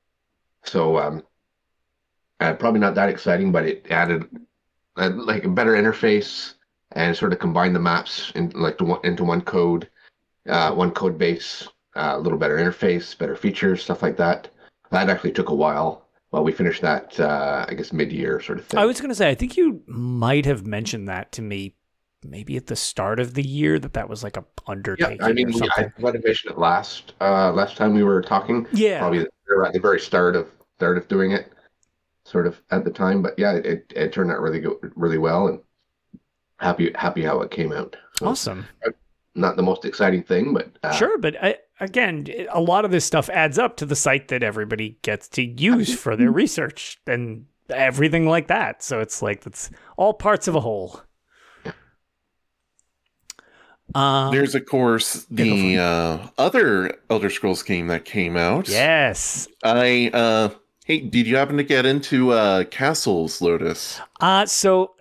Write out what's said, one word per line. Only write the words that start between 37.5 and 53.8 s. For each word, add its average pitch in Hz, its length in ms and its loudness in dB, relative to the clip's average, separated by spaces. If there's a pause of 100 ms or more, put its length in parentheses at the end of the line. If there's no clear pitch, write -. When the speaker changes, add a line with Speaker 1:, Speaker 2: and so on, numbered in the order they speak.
Speaker 1:
came 156 200 -4
out. - 240 -10 (200)
So, - 120 -4
Speaker 2:
Awesome. 110 380 -4 (200)
Speaker 1:
uh, - 60 -4 (420)
not 92 220 0
the 92 80 2
most 92 220 0
exciting 92 360 2
thing, 107 320 0
but, - 140 -2 (160)
uh, 156 80 -4
Speaker 2:
Sure, 269 260 0
but 160 240 -4
I, 190 140 0 (240)
again, 190 480 -4
it, 180 240 -10
a 170 80 0
lot 175 240 2
of 196 80 0
this 175 140 2
stuff - 240 0
adds 160 280 0
up 240 200 0
to 151 80 -8
the 143 100 -2
site 139 320 0
that 127 160 -2
everybody 110 600 -4
gets - 260 -6
to - 120 -4
use 165 560 2
for 110 200 -2
their 233 140 4
research - 760 -2
and 120 380 -4 (240)
everything 139 580 2
like 165 200 2
that. 175 360 -2
So 127 160 -4
it's - 220 -6
like, 104 200 -4
that's - 280 -16 (260)
all 208 180 2
parts 208 360 0
of 165 60 2
a 156 40 2
whole. 104 420 -6 (3000)